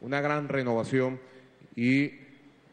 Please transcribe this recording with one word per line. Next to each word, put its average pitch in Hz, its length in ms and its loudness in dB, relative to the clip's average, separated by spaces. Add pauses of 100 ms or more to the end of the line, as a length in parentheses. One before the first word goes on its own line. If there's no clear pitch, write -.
Una 135 200 -4
gran 147 280 -2
renovación 127 720 0 (560)
y, 131 360 2 (600)